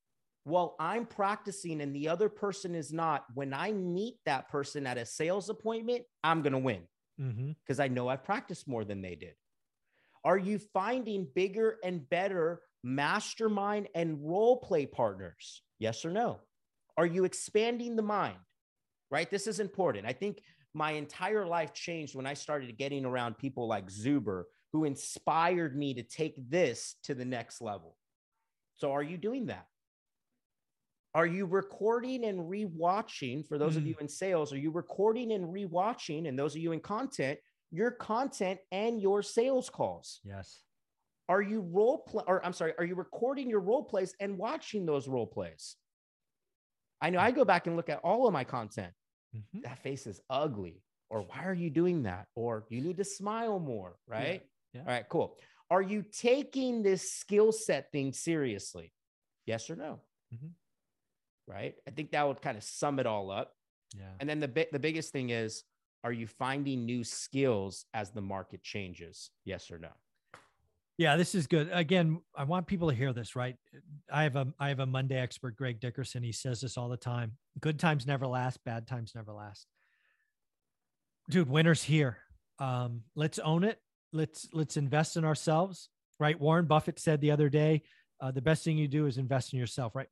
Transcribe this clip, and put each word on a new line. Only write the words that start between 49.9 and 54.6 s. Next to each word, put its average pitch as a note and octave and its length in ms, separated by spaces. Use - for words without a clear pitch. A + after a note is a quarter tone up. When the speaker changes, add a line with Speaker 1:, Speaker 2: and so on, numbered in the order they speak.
Speaker 1:
is G2+ 140
ugly," B2+ 520
or, A2 120
"Why C#3 220
are F#3+ 100
you E3+ 160
doing E3+ 340
that?" F#2 300
Or, A2+ 360
"You A#2 100
need E3+ 180
to G3 60
smile G#3 540
more," G#2+ 400
Speaker 2:
Yeah. A2+ 60
Speaker 1:
right? D3+ 360